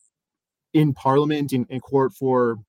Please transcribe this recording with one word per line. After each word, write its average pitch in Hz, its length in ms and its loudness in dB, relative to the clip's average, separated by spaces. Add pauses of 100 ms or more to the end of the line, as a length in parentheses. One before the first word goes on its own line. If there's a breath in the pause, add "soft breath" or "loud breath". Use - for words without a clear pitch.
(720)
in 151 180 4
Parliament, 143 600 0
in, 123 160 -2
in 131 100 -8
court 131 340 0
for, 123 440 -2 (120)